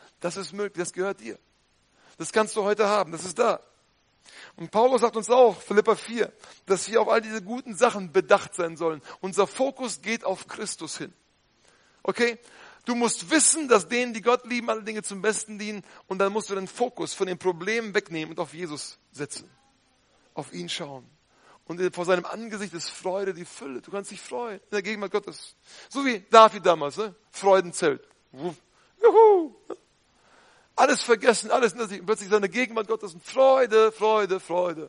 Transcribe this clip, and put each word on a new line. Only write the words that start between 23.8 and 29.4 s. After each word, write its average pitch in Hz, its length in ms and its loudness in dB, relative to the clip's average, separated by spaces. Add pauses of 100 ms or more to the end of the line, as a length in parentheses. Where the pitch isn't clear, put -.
Du - 100 -18
kannst 196 220 -10
dich 190 80 -16
freuen 233 380 -10
in - 120 -20
der 208 120 -2
Gegenwart 202 280 -6
Gottes. - 460 -8 (320)
So 277 160 -4
wie 233 160 0 (100)
David 214 340 10
damals, 156 320 2
ne? 202 180 -6 (180)
Freudenzelt. 175 760 2 (240)
Wuff. 151 260 -10 (460)
Juhu! 392 520 8 (1200)